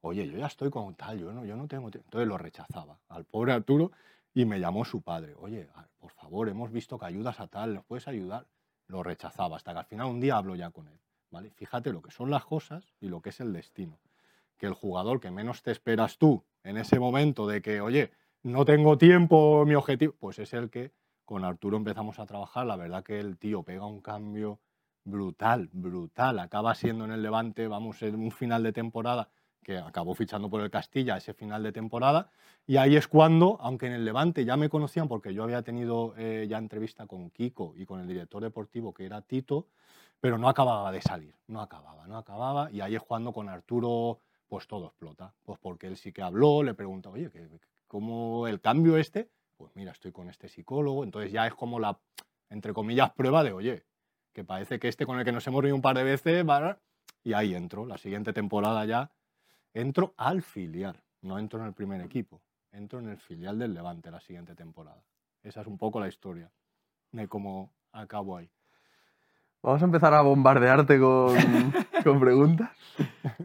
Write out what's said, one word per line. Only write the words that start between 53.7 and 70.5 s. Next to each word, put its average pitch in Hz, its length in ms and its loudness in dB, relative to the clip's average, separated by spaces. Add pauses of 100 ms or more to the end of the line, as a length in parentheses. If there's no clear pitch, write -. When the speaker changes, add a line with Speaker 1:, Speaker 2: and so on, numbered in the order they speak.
Speaker 1:
que 98 120 -14
parece 101 340 -8
que 123 80 -4
este 127 180 -2
con 127 140 -4
el 120 60 -2
que 123 80 0
nos 120 140 -4
hemos 135 140 0
reído 139 140 2
un 131 60 -2
par 131 160 4
de 127 80 2
veces, 165 420 2
va", 151 320 2 (440)
y 113 100 -4
ahí 104 220 0
entro, 90 300 -10
la 107 120 -12
siguiente 104 360 -8
temporada 107 520 -2
ya, 120 260 -2 (600)
entro 139 440 -2
al 160 240 0
filial, 90 640 -10 (180)
no 95 160 -10
entro 107 220 -10
en 113 80 -10
el 98 60 -12
primer 98 280 -10
equipo, 90 400 -10 (300)
entro 104 280 -16
en 117 100 -14
el 98 80 -14
filial 90 420 -10
del 117 140 -4
Levante 85 360 -12
la 82 100 -18
siguiente 85 360 -20
temporada. - 480 -20 (400)
Esa 107 180 -16
es 104 60 -14
un 101 100 -12
poco 110 220 -4
la 98 80 -4
historia 85 420 -14 (640)
de 107 160 -10
cómo 98 460 -10 (180)
acabo 101 460 -10
ahí. 85 120 -18 (1120)
Speaker 2:
Vamos 135 200 2
a 180 40 4
empezar 165 280 8
a 151 80 10
bombardearte 135 800 8